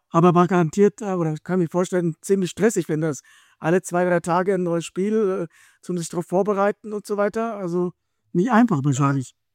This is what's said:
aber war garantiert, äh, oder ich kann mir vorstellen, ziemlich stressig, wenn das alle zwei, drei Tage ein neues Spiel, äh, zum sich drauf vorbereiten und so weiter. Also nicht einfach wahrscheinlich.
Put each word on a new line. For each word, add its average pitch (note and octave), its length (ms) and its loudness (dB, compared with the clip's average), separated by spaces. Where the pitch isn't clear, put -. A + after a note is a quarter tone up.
aber E3 260 4
war F3 120 4
garantiert, F#3 540 2
äh, G3+ 120 -6
oder E3 200 -2
ich D3+ 100 -12
kann F3+ 160 -2
mir E3 100 0
vorstellen, F3 520 -2
ziemlich G3 300 -2
stressig, F#3+ 360 -2
wenn D#3 140 -2
das D#3 200 -4
alle E3+ 240 0
zwei, F3 240 -2
drei F3 140 2
Tage F3+ 340 -2
ein F#3 100 -2
neues E3+ 220 -2
Spiel, G3 640 -2
äh, - 60 -20
zum F3+ 160 -6
sich E3 120 -8
drauf F3 180 -6
vorbereiten G3+ 680 -2
und G#3+ 140 -10
so G#3 100 -6
weiter. A3 380 -2
Also F3+ 380 -4
nicht F#3+ 200 2
einfach A3 320 4
wahrscheinlich. C#3 500 0